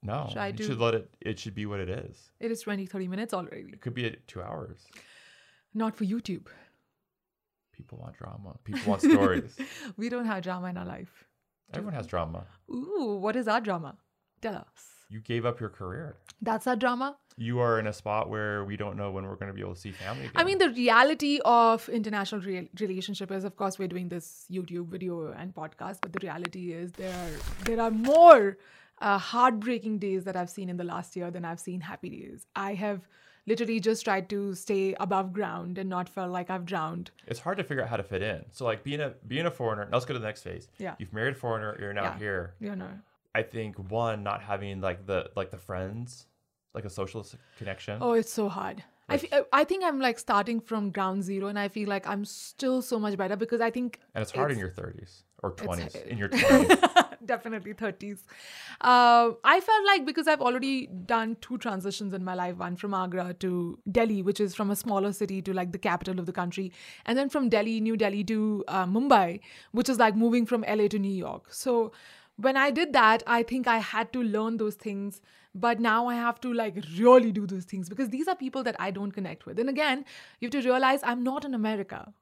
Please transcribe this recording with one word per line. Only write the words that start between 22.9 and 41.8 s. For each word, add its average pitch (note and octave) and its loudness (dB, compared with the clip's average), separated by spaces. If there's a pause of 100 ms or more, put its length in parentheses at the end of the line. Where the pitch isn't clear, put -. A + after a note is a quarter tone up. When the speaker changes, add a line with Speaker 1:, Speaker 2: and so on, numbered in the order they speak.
Speaker 2:
is, F#3+ -6
of G3 -8
course, F#3+ -4
we're F#3+ -4
doing F3+ -6
this - -12
YouTube F3 -6
video F3 -6
and F3+ -12
podcast, D#3+ -10
but E3+ -6
the F#3+ -6
reality F3 -8
is F3 -8
there F#3 -8
are, F3+ -8
there A3+ 0
are A3+ 0
more, A#3+ 10 (440)
uh, G3+ 2
heartbreaking A3 0
days F#3+ -2
that F#3 -6
I've F3+ -4
seen F#3+ -10
in F3+ -6
the F3 -6
last E3+ -8
year F3 -6
than F3 -10
I've E3 -10
seen F#3 -8
happy F3+ -12
days. - -16
I G3+ -4
have G3+ -6 (380)
literally A3+ 0
just A3 0
tried F#3+ 0
to G3+ -4
stay F#3+ -2
above F#3+ 0
ground F3+ -6
and F#3+ -6
not F3+ -4
feel F#3 -6
like F3+ -6
I've F#3 -6
drowned. E3+ -6 (160)
Speaker 1:
It's - -6
hard F#3+ -4
to F3+ -2
figure C3 -2
out - -4
how A#2 -4
to G2 -2
fit F#2+ -4
in. G2+ -4
So, - -10
like, G#2+ -2
being C#3+ -4
a, C3+ -4 (120)
being C3+ -2
a E3+ 0
foreigner, G#2+ -4
let's B2 0
go C#3+ -8
to B2+ -4
the A2 -6
next G#2+ -8
phase. - -12 (100)
Speaker 2:
Yeah. F#3+ -10
Speaker 1:
You've G2+ -12
married A#2 -2
a - -18
foreigner, A2 -4